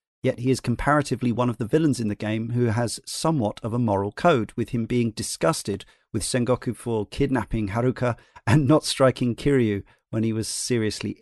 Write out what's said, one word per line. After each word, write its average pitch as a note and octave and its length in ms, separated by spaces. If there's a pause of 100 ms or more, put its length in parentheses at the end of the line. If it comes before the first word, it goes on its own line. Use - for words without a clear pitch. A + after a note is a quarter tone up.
(220)
Yet B2 180
he B2+ 100
is B2 100
comparatively C3 720
one B2 180
of A2+ 100
the A#2+ 80
villains D3+ 340
in A2 80
the G2+ 60
game A2 360
who A#2+ 160
has A2+ 400
somewhat D3+ 560
of A2 100
a A#2+ 60
moral G#2 340
code, C3 440
with A2+ 140
him A#2 140
being A#2+ 280
disgusted - 720 (280)
with G#2 100
Sengoku A#2+ 520
for A2 320
kidnapping A#2+ 600
Haruka A#2+ 480 (300)
and C3+ 200
not - 180
striking B2 520
Kiryu A2+ 460 (280)
when A2 140
he A2+ 80
was A2 160
seriously G#2+ 640 (120)